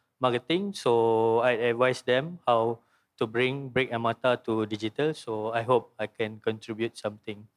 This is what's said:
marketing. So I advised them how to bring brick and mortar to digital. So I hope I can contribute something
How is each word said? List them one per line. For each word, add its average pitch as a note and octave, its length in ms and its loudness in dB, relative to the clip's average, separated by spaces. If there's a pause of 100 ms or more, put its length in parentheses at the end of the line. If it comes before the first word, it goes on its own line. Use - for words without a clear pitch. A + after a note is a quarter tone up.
(180)
marketing. D#3+ 540 -2
So A2+ 680 4
I B2 120 4 (160)
advised B2 380 0
them D3 400 0
how A#2 320 2 (400)
to B2 80 0
bring B2+ 420 -2
brick B2+ 240 -2
and A#2 100 -4
mortar A#2+ 440 0
to A2 180 0
digital. A2 480 -4
So A2 400 -8
I A#2 100 -2
hope A#2 360 0
I G#2+ 80 -4
can G#2+ 340 -6
contribute A2 560 -6
something G#2 500 -10 (100)